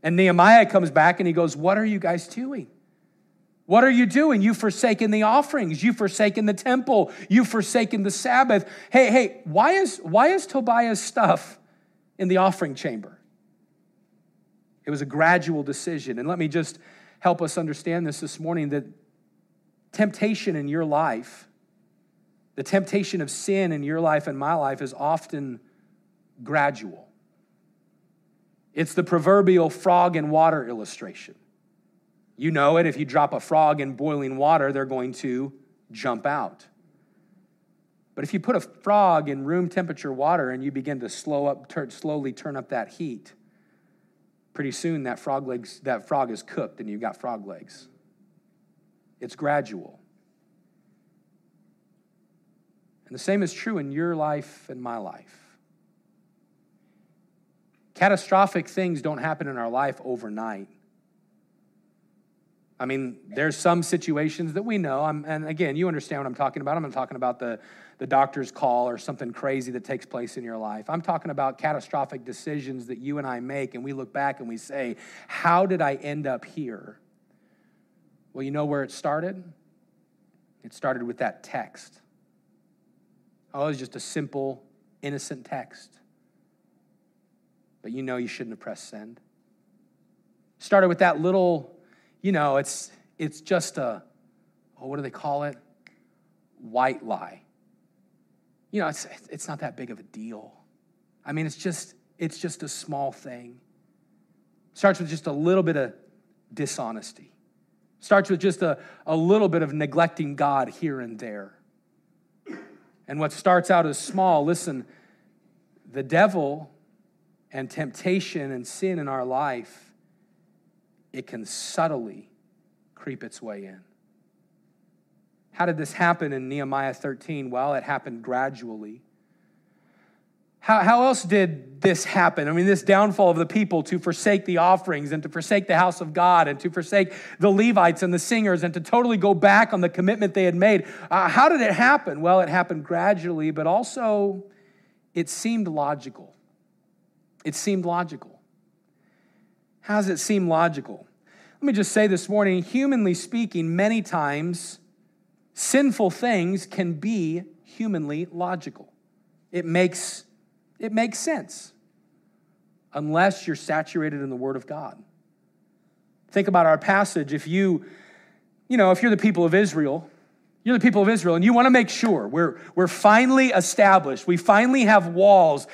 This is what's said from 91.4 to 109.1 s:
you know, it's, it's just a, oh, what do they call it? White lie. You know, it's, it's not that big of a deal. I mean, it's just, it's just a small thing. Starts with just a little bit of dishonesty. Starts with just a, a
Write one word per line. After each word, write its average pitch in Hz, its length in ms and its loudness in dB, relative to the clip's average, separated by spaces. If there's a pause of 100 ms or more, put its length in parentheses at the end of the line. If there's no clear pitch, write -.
you 196 80 -2
know, 147 280 2
it's, - 340 -8 (260)
it's 151 220 -10
just - 380 -4
a, 117 240 -6 (800)
oh, 131 60 -18
what 135 100 -10
do 143 60 -8
they 131 80 -10
call 143 340 -6
it? 143 120 -10 (1040)
White 123 440 -4
lie. 92 380 -10 (1300)
You 202 100 -2
know, 165 60 -2
it's, - 180 -10 (240)
it's - 180 -16
not 147 120 -12
that 135 160 -10
big 127 140 -16
of 104 80 -16
a - 40 -20
deal. 110 500 -18 (720)
I 143 80 -10
mean, 156 140 -4
it's 147 100 -10
just, - 380 -10 (240)
it's 165 180 -8
just - 260 -10
a 143 60 -12
small 139 440 -8
thing. 123 480 -20 (1120)
Starts 196 240 2
with 170 100 -6
just 156 180 -8
a 156 60 -6
little 170 300 2
bit 160 140 0
of 127 180 -4 (580)
dishonesty. 113 800 -10 (680)
Starts 196 280 2
with 180 120 -2
just 185 200 -2
a, 156 180 -2 (280)
a 160 100 -2